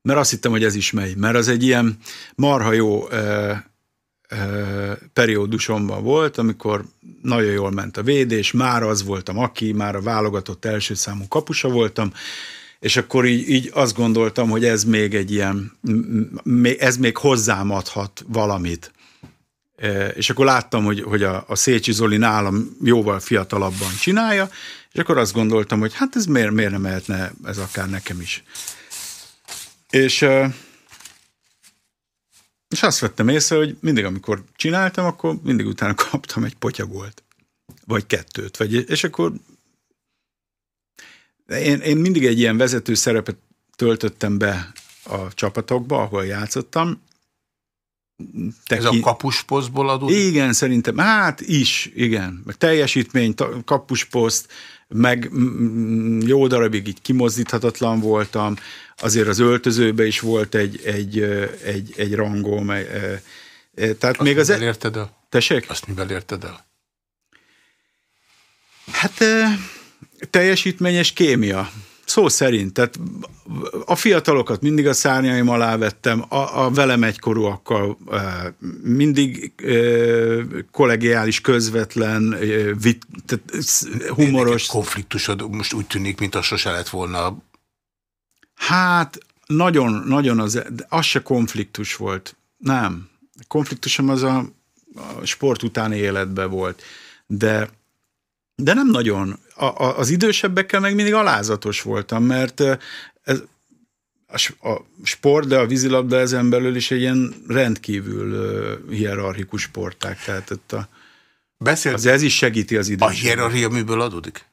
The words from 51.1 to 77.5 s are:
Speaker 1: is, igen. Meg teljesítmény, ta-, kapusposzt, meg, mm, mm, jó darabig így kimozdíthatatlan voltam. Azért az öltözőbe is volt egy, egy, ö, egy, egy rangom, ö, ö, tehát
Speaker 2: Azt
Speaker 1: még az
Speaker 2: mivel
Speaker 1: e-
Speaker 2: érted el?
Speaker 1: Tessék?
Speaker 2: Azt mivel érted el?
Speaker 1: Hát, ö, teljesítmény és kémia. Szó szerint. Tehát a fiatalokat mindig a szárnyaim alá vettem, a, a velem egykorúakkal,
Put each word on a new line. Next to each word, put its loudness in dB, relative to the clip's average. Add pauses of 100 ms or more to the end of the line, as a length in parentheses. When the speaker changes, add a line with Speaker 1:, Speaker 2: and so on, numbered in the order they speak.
Speaker 1:
is, 0
igen. -2
Meg -12
teljesítmény, 2
ta-, -4
kapusposzt, -2 (360)
meg, 2
mm, 0
mm, 0
jó 4
darabig 0
így -10
kimozdíthatatlan 0
voltam. 0 (420)
Azért 2
az 0
öltözőbe 4
is -2
volt -2
egy, -2
egy, -4
ö, -2 (180)
egy, -8
egy -4
rangom, -2
ö, -2 (920)
ö, -2
tehát 0
Speaker 2:
Azt -12
Speaker 1:
még 4
az 4
Speaker 2:
mivel 2
Speaker 1:
e- 0
Speaker 2:
érted -4
el? -10 (120)
Speaker 1:
Tessék? 2
Speaker 2:
Azt -10
mivel -6
érted -8
el? -16 (2250)
Speaker 1:
Hát, -2
ö, 4 (840)
teljesítmény 2
és 2
kémia. 2 (340)
Szó 4
szerint. 2
Tehát 0 (840)
a 2
fiatalokat 2
mindig 2
a 4
szárnyaim 2
alá 2
vettem, -2
a, -2
a 2
velem 4
egykorúakkal, -2 (100)